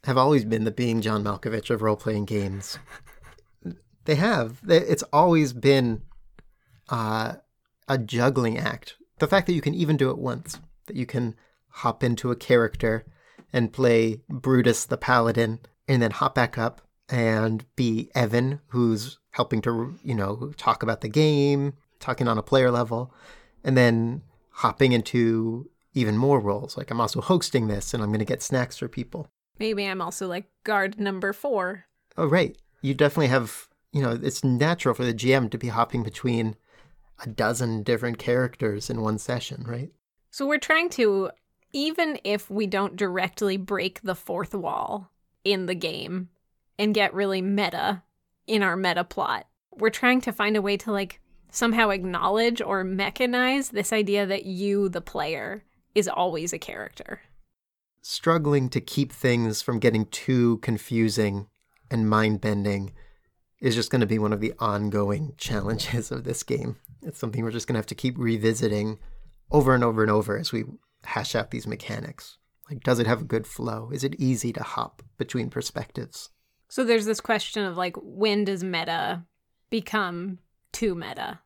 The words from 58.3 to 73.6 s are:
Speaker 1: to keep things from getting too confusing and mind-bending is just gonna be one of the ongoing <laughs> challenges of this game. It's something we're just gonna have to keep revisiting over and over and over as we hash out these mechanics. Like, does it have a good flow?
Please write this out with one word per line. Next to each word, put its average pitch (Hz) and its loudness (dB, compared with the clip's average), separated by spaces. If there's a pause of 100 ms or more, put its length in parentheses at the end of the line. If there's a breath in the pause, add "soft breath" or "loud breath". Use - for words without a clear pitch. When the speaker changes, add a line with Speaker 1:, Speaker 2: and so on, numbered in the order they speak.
Speaker 1:
to 127 -2
keep - -2
things 117 2
from 117 -2
getting 110 4
too 120 2
confusing 107 0 (420)
and 110 2
mind-bending 101 0 (720 soft breath)
is 120 2
just 117 -2
gonna 123 4
be 107 0
one 104 2
of 104 -2
the 110 -2
ongoing 104 -2
<laughs> - -20
challenges 110 -4
of 127 -8
this 127 -6
game. 123 -4 (260)
It's - -12
something 117 -4
we're 113 -2
just 113 -6
gonna 113 -2
have 107 -4
to - -8
keep 127 -4
revisiting 110 0 (540 soft breath)
over 135 6
and 123 4
over 110 2
and 107 4
over 104 2
as - -6
we 113 -4 (400)
hash - -4
out 107 -2
these 120 -8
mechanics. - -12 (320)
Like, 139 -12
does 123 4
it 113 2
have 117 2
a - -8
good 113 -2
flow? 113 -8